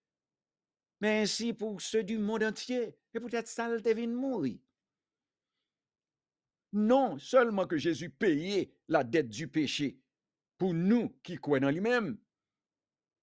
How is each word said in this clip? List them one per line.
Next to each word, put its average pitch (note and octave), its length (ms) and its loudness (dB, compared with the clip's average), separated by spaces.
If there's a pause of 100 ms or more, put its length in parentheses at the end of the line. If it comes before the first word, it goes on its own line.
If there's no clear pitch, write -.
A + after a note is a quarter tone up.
(1000)
mais G#3+ 220 2
ainsi A3 300 -2
pour G#3 300 -6
ceux A3 220 0
du A3 120 -4
monde G#3+ 280 0
entier. A#3 520 -4 (160)
Et A3+ 80 -6
peut-être A3+ 280 -6
ça, A#3 260 -4
il A3 80 -4
te A#3 60 -2
vient A3+ 180 2
mourir. A#3+ 520 -2 (2250)
Non G#3+ 460 4
seulement A3+ 480 2
que E3 120 0
Jésus C#3 320 -2
payait F3 600 0 (140)
la D#3 160 2
dette B2 260 0
du C3 200 -8
péché C#3+ 500 -2 (580)
pour F3+ 160 0
nous F#3 360 2 (160)
qui E3+ 120 -8
croyons C#3 300 2
en C#3 40 4
lui-même, G3 460 0 (1080)